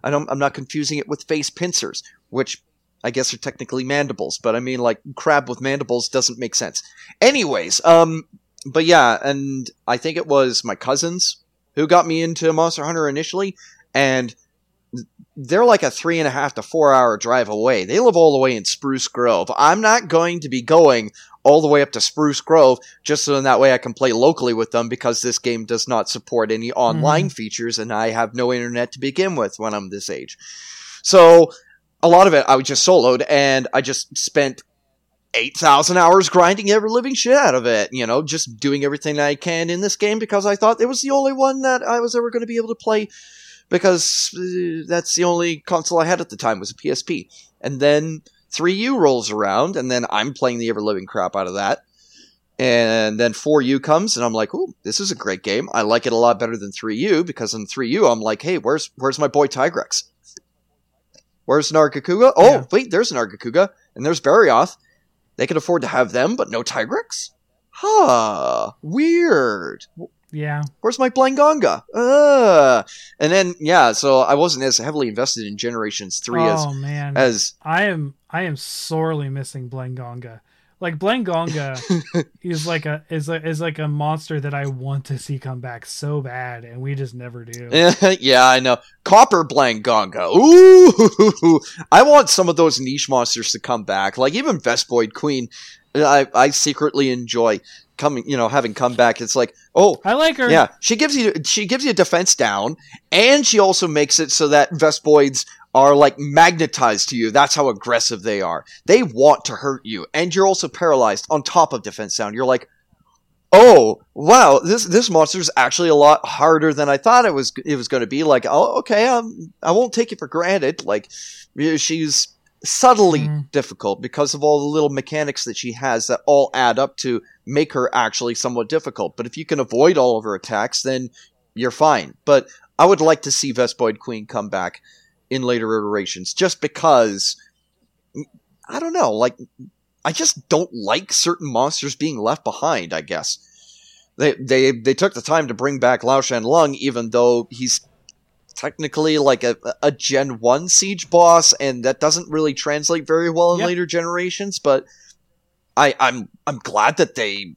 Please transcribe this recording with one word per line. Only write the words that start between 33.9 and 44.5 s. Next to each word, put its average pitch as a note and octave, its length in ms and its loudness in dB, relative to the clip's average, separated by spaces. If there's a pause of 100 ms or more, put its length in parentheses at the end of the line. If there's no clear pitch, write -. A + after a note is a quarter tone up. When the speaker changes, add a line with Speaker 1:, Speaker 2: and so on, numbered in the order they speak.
Speaker 1:
spent - 460 -4 (720)
eight A#2 240 -4
thousand D#3 400 4
hours F3+ 320 4
grinding G3 420 2
ever G#3+ 180 2
living B3 240 -2
shit B3 220 2
out B3 200 4
of A#2+ 120 -2
it, G#2+ 240 0
you B2 160 -6
know, B2 160 0
just C#3 340 -8
doing C#3 280 -2
everything D3 340 -4
I D3 160 0
can E3 340 -4
in F3 120 -6
this - 160 -4
game G#3 200 -2
because G3+ 280 -4
I G3+ 100 0
thought A3 260 2
it A#3 60 2
was B3+ 140 -6
the C4+ 100 -6
only C4+ 220 0
one C4+ 300 -2
that B3+ 200 0
I A#3+ 160 -2
was A#3 160 -4
ever A#3+ 160 -2
gonna A#3 140 -6
be A#3 100 -10
able A3+ 140 -4
to A3+ 60 -8
play, G#3+ 340 -4 (600)
because, F3+ 640 0
uh, F3+ 540 -8